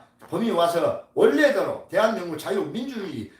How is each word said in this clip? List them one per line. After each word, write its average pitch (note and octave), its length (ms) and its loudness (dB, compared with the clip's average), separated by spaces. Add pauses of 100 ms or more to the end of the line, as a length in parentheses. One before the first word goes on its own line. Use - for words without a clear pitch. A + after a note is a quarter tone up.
(280)
봄이 G#3+ 220 -2
와서 E3+ 520 0 (120)
원래대로 - 760 2
대한민국 F3+ 480 0
자유민주주의, F#3+ 1000 -6